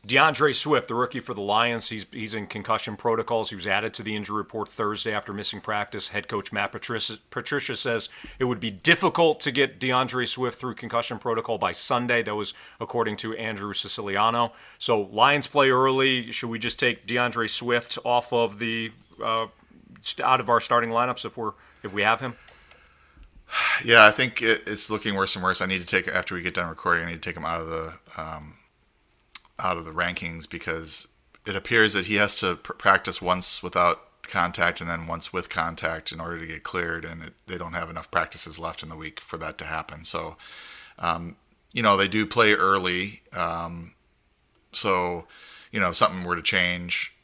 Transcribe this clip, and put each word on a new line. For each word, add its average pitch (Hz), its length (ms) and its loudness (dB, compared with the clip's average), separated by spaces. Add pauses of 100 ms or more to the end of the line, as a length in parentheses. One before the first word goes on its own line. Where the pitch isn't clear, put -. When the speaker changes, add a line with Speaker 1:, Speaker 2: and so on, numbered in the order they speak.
Speaker 1:
DeAndre 139 480 6
Swift, 147 320 2
the 113 80 -4
rookie 123 240 -2
for 117 160 -8
the 101 80 -6
Lions, 113 460 2
he's, 107 220 -8
he's 110 220 -8
in 104 140 -6
concussion 107 500 -4
protocols. 113 540 -2
He 110 40 -10
was 92 120 -8
added 104 260 0
to - 80 -6
the 107 140 -6
injury 104 220 -4
report 104 300 -6
Thursday 107 460 -4
after 104 180 -4
missing 101 300 -6
practice. 104 460 -4
Head 104 200 -6
coach 104 240 -6
Matt 101 200 -2
Patricia, 110 460 -4 (120)
Patricia 127 460 -4
says 117 340 -2 (300)
it 131 60 2
would 120 140 0
be 107 120 -4
difficult 165 680 4
to 147 100 0
get 143 280 0
DeAndre 127 480 0
Swift 123 320 -2
through 123 140 -6
concussion 117 460 -4
protocol 113 400 -2
by 90 120 0
Sunday. 120 520 0
That 107 100 -2
was 104 220 -4 (240)
according 110 380 -2
to 110 180 -6
Andrew 104 400 -6
Siciliano. 113 800 0 (260)
So 113 220 2
Lions 123 440 4
play 139 240 4
early. 131 600 4
Should 117 180 -6
we 113 80 -6
just 110 220 -2
take 120 260 0
DeAndre 117 420 0
Swift 120 560 0
off 120 300 2
of 113 240 2
the, 113 360 -4 (300)
uh, 113 220 0 (560)
st-, - 240 -4
out 131 140 4
of 120 100 -4
our 117 100 6
starting 117 300 2
lineups 120 360 0
if 107 120 -10
we're, 110 160 -4 (300)
if 98 100 -8
we 104 80 0
have 113 200 4
him? 123 160 -8 (1120)
Speaker 2:
<sighs> - 380 0
Yeah, 117 220 10
I 107 40 8
think 123 300 -2
it, 113 240 2
it's 101 240 0
looking 107 240 -2
worse 95 220 0
and 92 80 -8
worse. 92 180 2
I 92 60 -2
need 92 140 -2
to 87 60 -8
take, 92 200 0
after 92 260 -2
we 87 80 -6
get 87 140 -4
done 87 140 -2
recording, 85 360 0
I 85 40 -6
need 85 120 -8
to - 80 -4
take 82 80 -8
him 82 80 -8
out 82 160 -2
of 80 60 -8
the, 80 260 -6 (240)
um, 78 380 -12 (1040)
out 90 180 -2
of 82 80 -10
the 80 60 -12
rankings, 85 580 -4
because 80 580 -4 (380)
it 98 100 -6
appears 110 380 4
that 95 120 2
he 107 100 0
has 101 240 4
to 90 160 0
pr-, - 180 -12
practice 95 480 4
once 90 400 2
without 87 640 0
contact 87 580 0
and 85 80 -8
then 82 160 -6
once 82 260 -6
with 90 180 -6
contact 82 600 -4
in 82 80 -12
order 82 200 -8
to 82 80 -10
get 80 160 -12
cleared, 82 420 -4
and 82 180 -12
it, 78 100 -16 (120)
they 92 120 -10
don't 85 160 -8
have 85 160 -6
enough 82 200 -12
practices 82 500 -2
left 82 220 -6
in 80 80 -12
the 80 60 -14
week 78 240 -12
for - 180 -10
that 78 220 -8
to 78 60 -10
happen. 78 380 -8
So, 80 320 -2 (600)
um, 85 380 -4 (380)
you 120 100 -2
know, 101 140 8
they 98 100 6
do 104 180 2
play 107 280 6
early, 95 680 2 (120)
um, 85 600 -6 (800)
so, 90 540 0 (460)
you 107 80 -2
know, 92 100 4
if 85 60 0
something 92 280 4
were 87 120 0
to 85 60 -6
change 87 720 0 (100)